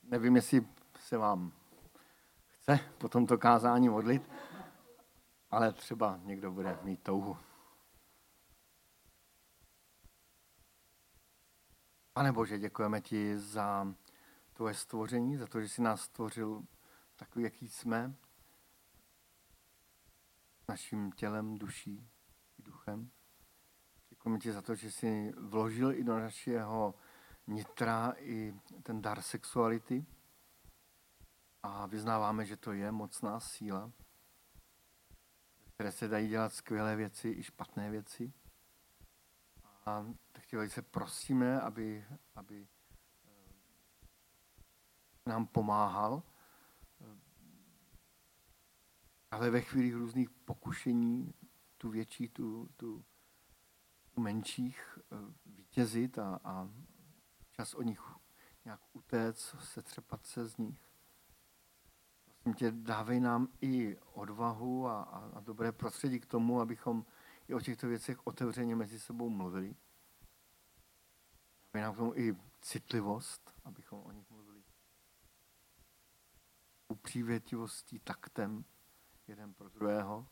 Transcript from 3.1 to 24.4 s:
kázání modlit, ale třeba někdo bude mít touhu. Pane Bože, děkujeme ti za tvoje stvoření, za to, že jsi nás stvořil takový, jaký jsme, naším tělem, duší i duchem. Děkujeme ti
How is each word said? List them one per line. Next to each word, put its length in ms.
kázání 500
modlit, 420
ale 220
třeba 500
někdo 300
bude 300
mít 200
touhu. 340
Pane 200
Bože, 260
děkujeme 420
ti 380
za 560
tvoje 220
stvoření, 640
za 100
to, 140
že 80
jsi 140
nás 180
stvořil 600
takový, 280
jaký 240
jsme, 460
naším 440
tělem, 460
duší 500
i 40
duchem. 480
Děkujeme 280
ti 140